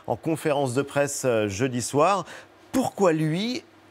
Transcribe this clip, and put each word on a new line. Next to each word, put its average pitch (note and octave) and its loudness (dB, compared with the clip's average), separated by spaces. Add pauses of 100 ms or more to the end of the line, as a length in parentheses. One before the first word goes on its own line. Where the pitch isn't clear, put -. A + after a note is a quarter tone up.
en A#2+ -2
conférence C#3+ 0
de C#3 2
presse, C#3+ -2
euh, A2 2
jeudi A#2+ -2
soir. E3+ 2 (460)
Pourquoi G3+ 2
lui E3 -2 (280)